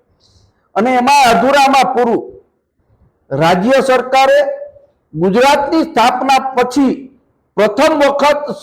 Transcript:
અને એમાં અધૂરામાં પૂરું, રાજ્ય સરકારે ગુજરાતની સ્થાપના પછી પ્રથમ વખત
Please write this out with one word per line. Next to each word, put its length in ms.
અને 200
એમાં 400
અધૂરામાં 600
પૂરું, 460
રાજ્ય 500
સરકારે 600
ગુજરાતની 680
સ્થાપના 560
પછી 560
પ્રથમ 420
વખત 640